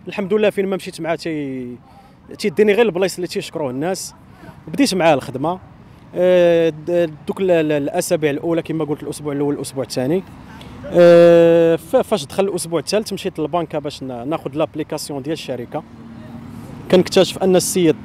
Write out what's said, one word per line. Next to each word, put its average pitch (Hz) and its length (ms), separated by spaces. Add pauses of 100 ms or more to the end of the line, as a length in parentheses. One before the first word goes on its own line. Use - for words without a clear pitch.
الحمد 190 260
لله 214 160
فين 190 160
ما 196 100
مشيت 175 240
معاه 165 140
تي-، 135 640 (640)
تيديني 208 340
غير 226 140
البلايص 185 280
اللي 180 120
تيشكروه 156 440
الناس. 156 440 (540)
بديت 208 260
معاه 165 200
الخدمه. 139 440 (560)
آه، 175 540
د-، 160 420 (160)
دوك 196 140
ال-، 185 100
ال-، 160 220
الاسابيع 151 580
الاولى 160 320
كما 156 220
قلت، 147 180
الاسبوع 147 300
الاول، 143 220
الاسبوع 135 300
الثاني. 139 380 (640)
آه، 170 920
ف-، - 200
فاش 208 280
دخل 196 200
الاسبوع 165 360
الثالث 202 320
مشيت 185 260
للبنكه 156 400
باش 143 240
نا-، 123 220
ناخذ 151 300
لابليكاسيون 151 680
ديال 151 100
الشركه. 135 500 (1080)
كنكتشف - 480
ان 190 180
السيد 165 480